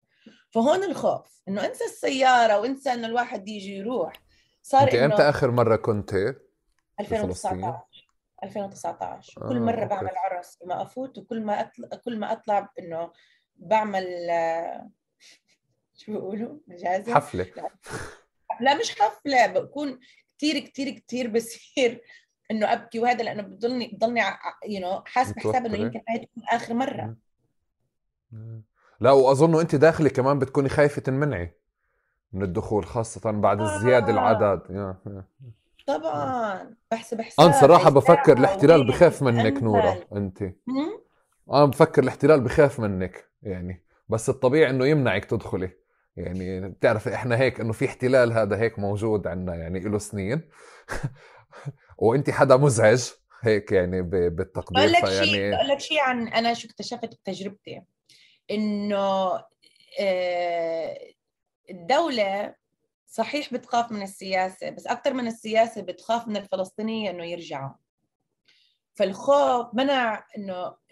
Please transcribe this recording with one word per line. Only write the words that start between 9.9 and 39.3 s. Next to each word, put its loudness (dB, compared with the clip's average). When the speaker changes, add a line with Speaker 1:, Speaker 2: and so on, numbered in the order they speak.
Speaker 1:
عرس -8
ما -6
أفوت، -12
وكل -10
ما -4
أطل-، -12
كل -8
ما -4
أطلع -4
إنه -10
بعمل، -4
آه، -4
شو -16
بيقولوا؟ -10
مجازر؟ -4
Speaker 2:
حفلة. 0
Speaker 1:
لا. -12
لا، 4
مش -4
حفلة، 2
بكون -6
كتير، -2
كتير، -10
كتير -8
بصير -4
إنه 0
أبكي -6
وهذا، 0
لأنه -8
بضلني، -6
بضلني -2
ع-، 2
ع-، -10
you -6
know، -6
حاسة 0
حساب -2
إنه 0
Speaker 2:
متوترة. -4
Speaker 1:
يمكن -6
هاي -4
تكون -16
آخر -4
مرة. -4
Speaker 2:
مم. -12
مم. -16
لا، 6
وأظن 6
أنت -2
داخلة 6
كمان 2
بتكوني 0
خايفة 2
تنمنعي -4
من -6
الدخول، -2
خاصة -6
بعد 2
Speaker 1:
آه. -2
Speaker 2:
الزيادة 4
العدد. 2
يا، -8
يا. -14
Speaker 1:
طبعا، -6
بحسب -6
Speaker 2:
أنا 4
صراحة 10
Speaker 1:
حسابي، 6
Speaker 2:
بفكر 6
Speaker 1:
ساعة 8
Speaker 2:
الاحتلال 6
Speaker 1:
وين 2
Speaker 2:
بخاف 4
منك، 2